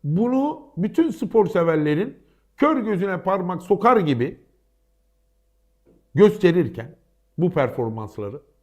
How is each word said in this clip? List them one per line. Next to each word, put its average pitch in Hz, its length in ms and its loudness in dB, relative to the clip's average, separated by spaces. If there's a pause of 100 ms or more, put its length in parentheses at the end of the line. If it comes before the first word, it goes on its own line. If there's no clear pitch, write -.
bunu 247 720 -2
bütün 220 340 0
spor 214 360 0
severlerin 165 720 0 (380)
kör 302 200 2
gözüne 196 460 -2
parmak 185 400 -2
sokar 220 340 2
gibi 143 440 0 (1700)
gösterirken 170 840 2 (420)
bu 170 120 2
performansları 113 920 -6 (200)